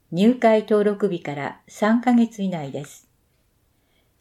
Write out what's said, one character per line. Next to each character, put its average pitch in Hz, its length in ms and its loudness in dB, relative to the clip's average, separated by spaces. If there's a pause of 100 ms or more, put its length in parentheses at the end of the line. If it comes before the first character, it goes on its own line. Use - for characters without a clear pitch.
(100)
入 208 240 2
会 226 260 2
登 208 240 0
録 208 240 -2
日 170 120 -8
か 143 140 -10
ら 139 320 -10
三 220 320 0
ヶ 247 140 0
月 233 280 2
以 190 80 -4
内 151 220 -8
で 139 140 -10
す。 - 240 -20 (1120)